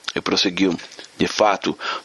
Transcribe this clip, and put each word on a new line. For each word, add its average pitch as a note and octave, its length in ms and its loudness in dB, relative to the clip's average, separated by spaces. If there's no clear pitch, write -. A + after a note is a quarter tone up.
E E2 60 -2
prosseguiu: F2+ 580 0
"De E2+ 80 2
fato, G2 500 2